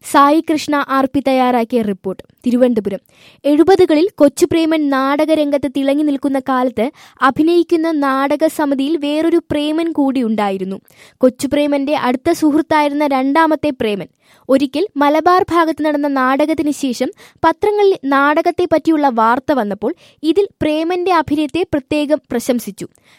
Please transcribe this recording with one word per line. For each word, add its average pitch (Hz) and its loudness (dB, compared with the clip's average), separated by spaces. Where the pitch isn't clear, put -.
സായി 294 4
കൃഷ്ണ 294 -2
ആർ 269 0
പി 277 -2
തയ്യാറാക്കിയ 247 0
റിപ്പോർട്ട്. 196 -8
തിരുവനന്തപുരം. 233 0
എഴുപതുകളിൽ 320 4
കൊച്ചുപ്രേമൻ 320 2
നാടകരംഗത്ത് 285 0
തിളങ്ങി 277 -2
നിൽക്കുന്ന 277 -2
കാലത്ത് 254 -2
അഭിനയിക്കുന്ന 330 2
നാടക 277 0
സമിതിയിൽ 285 -2
വേറൊരു 311 0
പ്രേമൻ 311 -4
കൂടി 269 0
ഉണ്ടായിരുന്നു. 196 -4
കൊച്ചുപ്രേമന്റെ 285 0
അടുത്ത 254 -2
സുഹൃത്തായിരുന്ന 302 0
രണ്ടാമത്തെ 294 0
പ്രേമൻ. 208 -4
ഒരിക്കൽ 277 0
മലബാർ 311 2
ഭാഗത്ത് 320 0
നടന്ന 294 -2
നാടകത്തിന് 277 0
ശേഷം 262 -4
പത്രങ്ങളിൽ 403 0
നാടകത്തെ 302 0
പറ്റിയുള്ള 311 0
വാർത്ത 233 0
വന്നപ്പോൾ 214 -4
ഇതിൽ 359 0
പ്രേമന്റെ 330 -2
അഭിനയത്തെ 311 -2
പ്രത്യേകം 294 -2
പ്രശംസിച്ചു. 240 -6